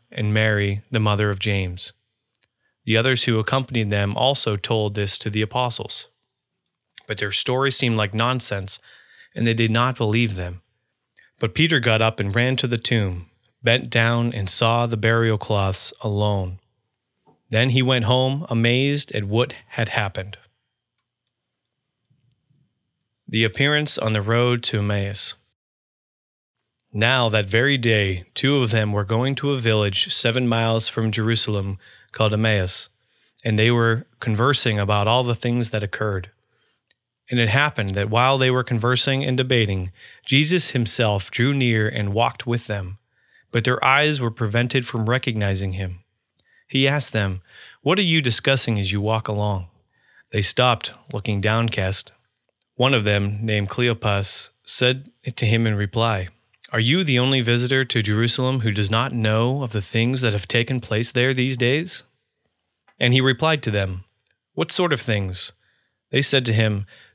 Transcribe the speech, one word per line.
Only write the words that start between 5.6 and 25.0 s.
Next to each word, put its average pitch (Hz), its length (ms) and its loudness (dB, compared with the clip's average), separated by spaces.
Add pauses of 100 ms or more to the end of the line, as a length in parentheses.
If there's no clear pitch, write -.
But 104 100 -6
their 101 140 -4
story 131 400 0
seemed 117 240 2
like 104 180 0
nonsense, 113 640 -2 (560)
and 117 100 -2
they 117 100 2
did 113 180 2
not 123 240 2
believe 110 400 0
them. 90 260 -8 (800)
But - 160 -4
Peter 156 240 4
got 113 200 2
up 113 200 0
and 98 120 -2
ran 123 260 2
to 127 100 -2
the 117 100 -2
tomb, 95 500 -2 (320)
bent 117 300 0
down, 117 420 2
and 98 160 -4
saw 117 380 2
the 117 100 -2
burial 113 400 2
cloths 98 640 -2
alone. 101 600 -2 (880)
Then 123 200 2
he 127 120 2
went 123 220 2
home, 131 440 0
amazed 127 680 0
at 104 80 -4
what 113 300 0 (160)
had 113 180 -4
happened. 98 500 -6 (3000)
The - 160 0
appearance 147 560 0
on 110 140 -2
the 107 100 0
road 120 400 0
to - 160 -2
Emmaus. 101 560 -4 (1600)